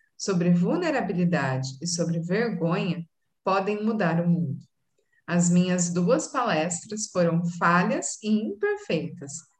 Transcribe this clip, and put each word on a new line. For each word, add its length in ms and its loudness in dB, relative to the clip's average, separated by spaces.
sobre 340 0
vulnerabilidade 1200 0
e 60 -8
sobre 340 -2
vergonha 840 -2
podem 400 0
mudar 380 0
o 80 0
mundo. 320 0
As 220 2
minhas 420 4
duas 380 2
palestras 840 -2
foram 340 2
falhas 640 0
e 60 -4
imperfeitas, 1040 -2